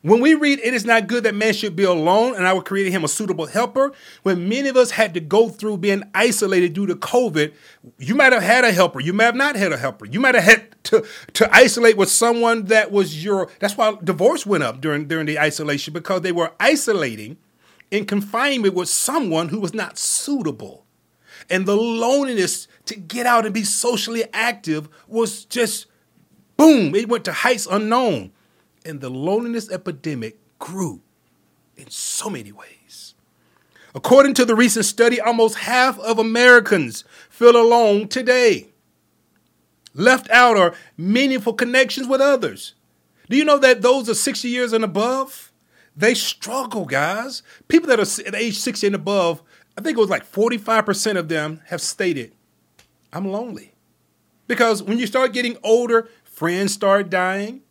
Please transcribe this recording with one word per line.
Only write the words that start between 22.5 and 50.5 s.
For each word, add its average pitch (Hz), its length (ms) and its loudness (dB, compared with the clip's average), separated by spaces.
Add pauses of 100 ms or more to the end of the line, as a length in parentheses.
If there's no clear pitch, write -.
to 226 100 -10
get 214 300 -10
out 233 180 4
and 208 100 -6
be 214 120 -4
socially 226 680 -4
active 208 560 -4 (220)
was 220 340 -4
just, - 440 -6 (680)
boom, 247 400 6
it 220 140 -2
went 233 160 -2
to 170 80 -4
heights 240 360 -2
unknown. 214 640 -2 (540)
And 147 160 -12
the 131 80 -10
loneliness 214 600 -4
epidemic 147 680 -10 (200)
grew 160 440 -10 (720)
in - 140 -20
so - 400 -8
many 113 220 -12
ways. - 640 -20 (800)
According 269 400 6
to 247 100 4
the 226 100 2
recent 226 300 2
study, 233 340 0
almost 226 400 0
half 254 400 0
of 220 200 -2
Americans 226 840 4 (260)
feel 240 260 6
alone 226 520 4
today, 247 600 0 (1200)
left 247 360 2
out 233 280 6
or 170 160 4 (220)
meaningful 233 580 0
connections 254 540 0
with 262 140 0
others. 233 540 -2 (540)
Do 226 60 -2
you 302 80 4
know 294 140 4
that 254 240 4
those 247 280 2
are 220 40 -2
sixty - 360 -4
years 240 240 -4
and 226 100 0
above, 240 680 -6 (440)
they 214 180 2
struggle, 226 720 -6
guys? 175 580 -4 (240)
People 330 220 2
that 233 100 4
are 202 40 2
s-, - 160 -4
at 202 160 -10
age 220 220 -4
sixty 214 300 -4
and 196 80 0
above, 170 460 -2 (360)
I 196 40 -14
think 247 160 -4
it 226 40 2
was, 196 80 2
like, 170 140 -4
forty-five 220 600 0